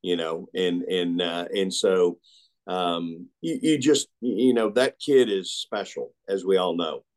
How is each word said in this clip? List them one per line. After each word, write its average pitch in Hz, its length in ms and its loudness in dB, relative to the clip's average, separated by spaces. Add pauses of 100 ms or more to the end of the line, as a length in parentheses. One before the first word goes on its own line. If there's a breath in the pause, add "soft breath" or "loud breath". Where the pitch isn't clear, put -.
you 87 140 0
know, 82 360 -6
and, 87 300 -2
and, 87 400 -2
uh, 85 320 -4
and 95 180 0
so, 92 460 2 (480 soft breath)
um, 85 640 -4 (120)
you, 165 220 -6
you 156 160 2
just, 135 300 2 (120)
you 120 340 2
know, 110 160 2
that 123 280 0
kid 135 320 4
is 95 220 -4
special, - 600 -8 (160)
as 95 160 -2
we 95 120 4
all 90 200 2
know. 80 280 -4 (120)